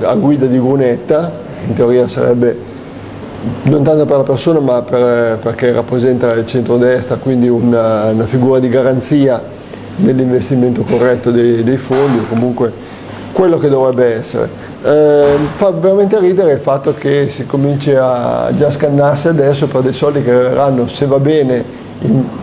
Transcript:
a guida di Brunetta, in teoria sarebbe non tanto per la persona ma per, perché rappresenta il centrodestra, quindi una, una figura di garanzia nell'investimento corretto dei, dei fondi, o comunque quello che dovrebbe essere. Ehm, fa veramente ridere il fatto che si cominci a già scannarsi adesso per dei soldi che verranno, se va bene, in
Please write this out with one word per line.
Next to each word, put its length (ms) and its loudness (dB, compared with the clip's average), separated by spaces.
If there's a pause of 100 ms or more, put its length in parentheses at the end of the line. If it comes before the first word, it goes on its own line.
a 100 2
guida 320 2
di 120 2
Brunetta, 720 0 (360)
in 80 -4
teoria 340 2
sarebbe 480 0 (1080)
non 200 2
tanto 220 2
per 100 2
la 60 2
persona 380 0
ma 220 0
per, 600 0
perché 300 0
rappresenta 600 0
il 140 -2
centrodestra, 680 0
quindi 320 0
una, 580 2
una 180 0
figura 360 2
di 80 0
garanzia 720 0 (560)
nell'investimento 840 0
corretto 480 0
dei, 340 2
dei 120 2
fondi, 420 0
o 100 -2
comunque 440 -2 (600)
quello 260 2
che 100 0
dovrebbe 480 2
essere. 320 -4 (340)
Ehm, 760 4
fa 140 2
veramente 480 2
ridere 340 2
il 80 0
fatto 360 -2
che 340 0
si 140 -8
cominci 500 0
a 600 0
già 160 2
scannarsi 580 0
adesso 380 2
per 160 0
dei 100 0
soldi 300 0
che 100 2
verranno, 560 2
se 180 -4
va 120 2
bene, 640 0 (160)
in 220 2 (200)